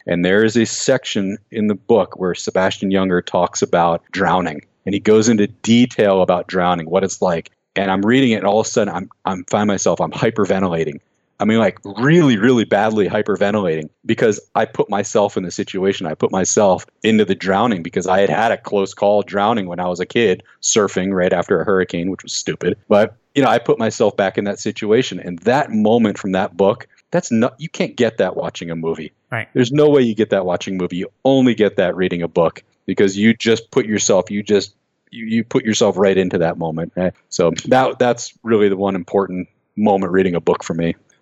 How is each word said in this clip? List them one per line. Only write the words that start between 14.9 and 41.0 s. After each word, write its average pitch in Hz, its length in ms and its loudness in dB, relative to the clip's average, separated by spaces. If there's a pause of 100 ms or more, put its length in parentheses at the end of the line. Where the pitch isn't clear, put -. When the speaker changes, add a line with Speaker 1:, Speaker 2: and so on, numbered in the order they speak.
Speaker 1:
in 101 60 -2
the 87 80 -8
situation. 95 540 -4
I 78 80 -6
put - 200 -4
myself 95 520 0 (160)
into 107 220 4
the 95 120 -2
drowning, 95 460 -2
because 90 260 -6
I 92 120 2
had 98 100 4
had 110 220 0
a 98 60 -2
close 98 360 -4
call 104 280 2
drowning 101 460 -2
when 87 120 -10
I 90 80 -4
was 90 140 -4
a 90 40 -6
kid 107 380 0 (180)
surfing 98 520 0
right 92 180 0
after 87 300 0
a - 20 -2
hurricane, 92 480 -2
which 90 120 -10
was - 100 -14
stupid. - 440 -6 (120)
But, 107 260 2 (200)
you 139 80 2
know, 123 60 4
I 117 80 2
put 131 220 0
myself 110 380 0
back 95 200 -2
in 101 80 0
that 101 140 -6
situation. 107 600 -2
And 87 200 -12
that 127 320 0
moment 107 460 2
from 95 160 -6
that 95 240 -2
book, 98 300 0 (240)
that's 175 200 -4
not, 117 260 0
you 151 120 -12
can't - 260 -6
get 113 220 0
that 92 180 0
watching 82 340 -8
a 82 60 -8
movie. 82 380 -6 (180)
Speaker 2:
Right. 113 220 -6
Speaker 1:
There's 123 180 0
no 151 180 4
way 143 120 6
you 113 140 0
get 107 160 0
that 98 140 0
watching 90 300 -4
a - 20 -6
movie. 90 200 -4
You 90 120 -8 (140)
only 131 320 4
get 101 220 2
that - 180 2
reading 90 260 -2
a 85 60 -4
book, 85 360 0 (220)
because 95 320 0
you 110 160 4
just 110 380 -2
put 123 140 0
yourself, 101 440 0
you 101 140 -6
just, 101 320 0 (360)
you, 113 140 -14
you 110 200 0
put - 180 -2
yourself 104 340 0
right 95 200 4
into 92 220 0
that 82 180 0
moment. 82 400 -6
Eh, 90 140 0 (180)
so 85 220 0 (160)
that, 131 300 2
that's 120 360 -2 (100)
really 107 240 4
the 98 100 0
one 95 180 -2
important 90 520 -4 (300)
moment 98 340 2
reading 92 240 2
a 82 60 -4
book - 240 -2
for - 80 -6
me. 85 220 -2 (260)